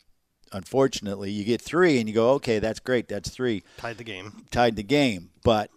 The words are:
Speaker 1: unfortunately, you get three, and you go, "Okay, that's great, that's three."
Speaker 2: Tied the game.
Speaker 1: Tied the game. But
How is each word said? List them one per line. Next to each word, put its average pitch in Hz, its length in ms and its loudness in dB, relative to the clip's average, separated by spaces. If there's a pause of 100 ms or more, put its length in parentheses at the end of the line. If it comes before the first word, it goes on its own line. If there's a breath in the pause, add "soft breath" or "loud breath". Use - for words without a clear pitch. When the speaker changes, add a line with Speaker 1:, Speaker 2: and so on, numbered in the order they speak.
(520)
Speaker 1:
unfortunately, 101 800 -2
you 104 120 -4
get 110 180 0
three, 160 380 2
and 110 80 -2
you 107 80 -6
go, 113 160 4
"Okay, 123 280 2
that's 110 200 -4
great, 123 280 -2
that's 101 220 -8
three." 117 340 -4 (140)
Speaker 2:
Tied 117 200 -10
the 120 60 -16
game. 101 480 -14
Speaker 1:
Tied 120 240 4
the 107 80 -6
game. 107 480 0 (120)
But 107 340 2